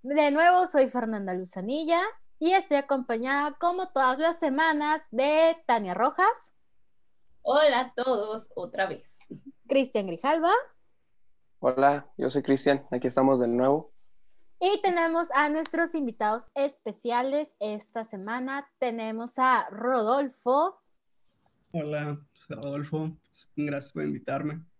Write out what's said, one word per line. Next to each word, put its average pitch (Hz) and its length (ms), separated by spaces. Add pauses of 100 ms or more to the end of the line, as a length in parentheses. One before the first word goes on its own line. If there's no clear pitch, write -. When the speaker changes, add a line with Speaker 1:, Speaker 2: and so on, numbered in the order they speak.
Speaker 1:
De 294 300
nuevo, 349 340
soy 269 240
Fernanda 220 440
Luzanilla 254 640 (380)
y 349 160
estoy 381 240
acompañada, 277 800
como 359 320
todas 262 280
las 330 220
semanas, 302 640 (100)
de 311 440 (100)
Tania 208 280
Rojas. 359 580 (920)
Speaker 2:
Hola 277 380
a 247 140
todos, 226 640
otra 190 300
vez. - 320 (500)
Speaker 1:
Cristian 262 400
Grijalva. 269 440 (1080)
Speaker 3:
Hola, 139 560
yo 131 140
soy 139 120
Cristian, 139 480
aquí 127 180
estamos 135 320
de 120 80
nuevo. 135 440 (680)
Speaker 1:
Y 403 220
tenemos 339 540
a 294 160
nuestros 320 460
invitados 233 480 (100)
especiales 269 1040
esta 214 440
semana. 254 640 (100)
Tenemos 226 600
a 254 320
Rodolfo. 254 1080 (920)
Speaker 4:
Hola, 147 480 (140)
soy - 220
Rodolfo. 147 540 (460)
Gracias 143 360
por 156 120
invitarme. 147 580 (180)